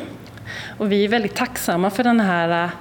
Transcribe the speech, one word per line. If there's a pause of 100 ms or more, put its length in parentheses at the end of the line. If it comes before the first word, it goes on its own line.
(760)
Och
vi
är
väldigt
tacksamma
för
den
här,
eh, (120)